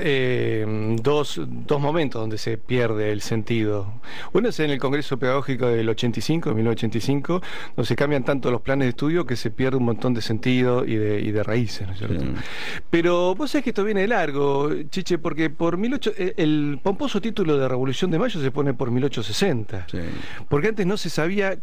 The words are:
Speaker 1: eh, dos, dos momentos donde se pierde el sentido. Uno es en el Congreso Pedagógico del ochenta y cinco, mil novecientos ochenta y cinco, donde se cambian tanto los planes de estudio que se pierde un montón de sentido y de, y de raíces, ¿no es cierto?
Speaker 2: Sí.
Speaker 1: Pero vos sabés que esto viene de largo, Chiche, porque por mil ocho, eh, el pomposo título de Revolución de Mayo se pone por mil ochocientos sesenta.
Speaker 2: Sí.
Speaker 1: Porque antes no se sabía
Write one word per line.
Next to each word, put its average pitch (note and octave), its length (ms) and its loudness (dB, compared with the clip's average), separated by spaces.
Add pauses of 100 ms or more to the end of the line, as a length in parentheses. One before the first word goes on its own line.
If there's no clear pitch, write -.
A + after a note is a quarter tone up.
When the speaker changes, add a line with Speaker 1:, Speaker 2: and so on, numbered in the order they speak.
Speaker 1:
eh, A#2 960 0
dos, C#3+ 380 0 (260)
dos C#3+ 140 2
momentos C#3+ 400 0
donde A2 160 -2
se A2 220 -2
pierde A2 540 0
el G#2 100 -2
sentido. G#2+ 680 0 (440)
Uno G#3+ 160 4
es - 100 -2
en D3+ 100 2
el C#3 80 0
Congreso C#3 400 0
Pedagógico B2+ 500 0
del A2+ 200 2
ochenta A2+ 300 0
y A2 40 -4
cinco, D#3+ 320 0
mil A2 100 2
novecientos A2+ 160 2
ochenta A2+ 180 0
y - 20 -2
cinco, C#3+ 420 0 (340)
donde A#2+ 100 0
se A#2 100 0
cambian C#3+ 280 2
tanto C3+ 260 0
los A#2 100 2
planes C3+ 260 2
de A#2+ 40 2
estudio D#3+ 340 0
que B2+ 120 -2
se A#2 140 -2
pierde C3 280 0
un B2 60 2
montón A#2+ 280 2
de A2+ 80 0
sentido B2 640 2
y A2+ 120 0
de, G#2 260 2
y G#2+ 80 0
de G#2 120 0
raíces, G#2+ 440 0
¿no F#2 80 -4
es F#2+ 40 -4
cierto? G#2 220 -2
Speaker 2:
Sí. C2 100 -2 (600)
Speaker 1:
Pero F3 440 2
vos C4 180 -2
sabés D4 120 0
que A#3 60 -2
esto G3+ 140 0
viene G3+ 180 0
de G3+ 60 2
largo, C#3+ 640 2 (200)
Chiche, F3+ 260 -2
porque D#3 320 0
por E3 300 0
mil A#3+ 160 0
ocho, A3+ 220 -2
eh, F#3 220 -2
el D3+ 440 2
pomposo G3+ 380 0
título G3 360 0
de C3 120 2
Revolución C3 420 0
de D#3+ 80 2
Mayo G3+ 220 0
se C3+ 100 0
pone C#3 240 2
por A#2+ 160 -2
mil B2+ 140 2
ochocientos A2 320 -2
sesenta. A2 520 0
Speaker 2:
Sí. F#2 100 -2 (500)
Speaker 1:
Porque C#3+ 200 2
antes G#3+ 160 0
no G3 120 2
se F3+ 120 -4
sabía F#3+ 540 0